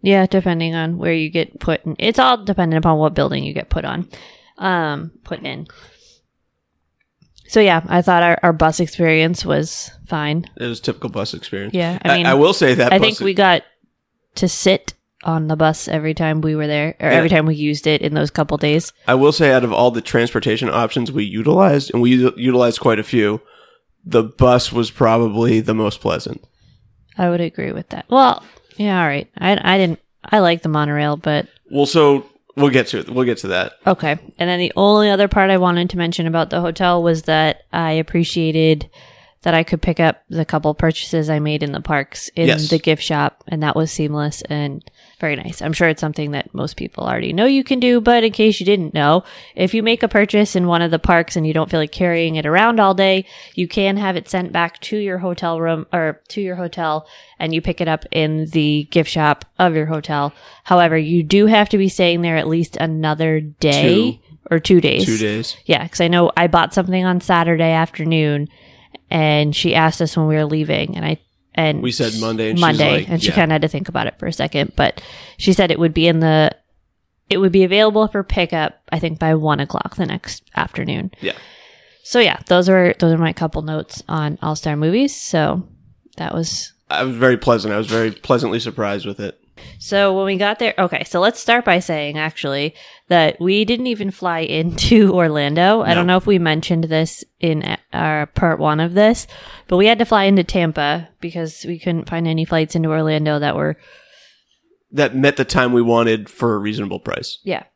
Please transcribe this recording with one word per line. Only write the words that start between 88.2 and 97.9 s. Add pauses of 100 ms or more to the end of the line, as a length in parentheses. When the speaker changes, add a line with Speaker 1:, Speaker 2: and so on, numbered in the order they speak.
Speaker 2:
surprised
with
it. (420)
Speaker 1:
So
when
we
got
there,
okay,
so
let's
start
by
saying,
actually, (320)
that
we
didn't
even
fly
into
<laughs>
Orlando.
I
Speaker 2:
No.
Speaker 1:
don't
know
if
we
mentioned
this (160)
in (160)